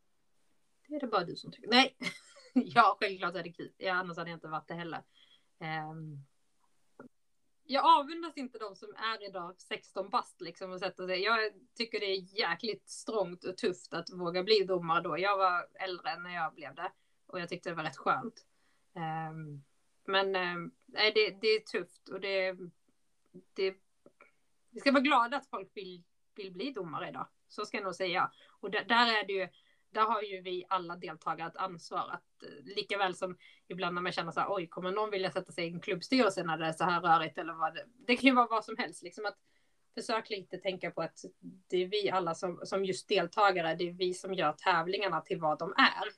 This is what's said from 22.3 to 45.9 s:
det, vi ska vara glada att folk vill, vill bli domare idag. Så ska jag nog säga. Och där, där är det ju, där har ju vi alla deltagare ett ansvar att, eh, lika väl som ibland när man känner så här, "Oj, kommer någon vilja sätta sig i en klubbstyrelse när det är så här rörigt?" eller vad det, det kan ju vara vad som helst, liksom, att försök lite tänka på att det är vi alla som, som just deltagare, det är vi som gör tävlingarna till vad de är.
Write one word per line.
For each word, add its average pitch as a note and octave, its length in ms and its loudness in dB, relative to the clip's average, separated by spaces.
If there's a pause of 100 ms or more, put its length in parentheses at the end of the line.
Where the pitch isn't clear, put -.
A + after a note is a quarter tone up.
det, F#3+ 200 0 (960)
vi A#3 100 -12
ska C#4 120 6
vara C4+ 100 6
glada B3 340 4
att C#4 100 -4
folk G3 280 -10
vill, F3+ 280 -10 (340)
vill F#3+ 160 -10
bli G#3+ 200 -6
domare E3+ 360 -6
idag. - 180 -8 (220)
Så - 160 -8
ska G#3 120 -8
jag G#3 80 -4
nog F#3 100 -4
säga. F3+ 360 0 (300)
Och G3 100 -6
där, G#3 140 0
där A#3 360 6
är G3 60 -4
det G3 60 -4
ju, F#3+ 160 0 (420)
där G#3+ 140 4
har A3 180 2
ju G3 180 -8
vi F3+ 280 -6
alla F3+ 280 -2
deltagare E3 520 -6
ett - 80 -12
ansvar F#3 560 -4
att, - 300 -14
eh, - 340 -16
lika G3+ 220 -4
väl F#3 160 2
som F#3 220 -6 (320)
ibland F3+ 260 -4
när F3 80 -2
man F3+ 100 0
känner E3+ 200 -4
så F3 80 -2
här, D#3+ 140 0
"Oj, F3+ 120 -2
kommer F#3 260 -6
någon G#3+ 180 0
vilja F#3+ 200 -2
sätta F3+ 220 -6
sig E3+ 120 -4
i E3+ 80 -6
en F3 80 -8
klubbstyrelse F#3+ 640 2
när E3 140 0
det D#3+ 80 -2
är D#3+ 60 0
så E3 120 0
här F3 160 4
rörigt?" E3 380 4
eller E3 140 -6
vad E3 220 -2
det, D#3 120 -10 (200)
det A#3+ 100 4
kan A#3+ 100 4
ju C4+ 80 8
vara B3 120 8
vad A3 180 0
som A3 140 -8
helst, A3 240 -6
liksom, - 240 -8
att G3 120 -6 (560)
försök A3 360 -2
lite F#3 280 -8
tänka F#3 320 -4
på F#3 120 -6
att - 220 -8 (440)
det F#3 80 0
är F#3 100 2
vi G3+ 240 0
alla F3 240 2
som, F3 300 -4
som G3 200 0
just - 240 -4
deltagare, F3+ 680 4
det F3 140 -2
är F3 40 -6
vi F3+ 220 0
som F#3+ 200 -6
gör D#3+ 180 2
tävlingarna F3+ 680 2
till E3+ 200 -4
vad D3+ 180 2
de E3+ 120 -4
är. G#3 480 4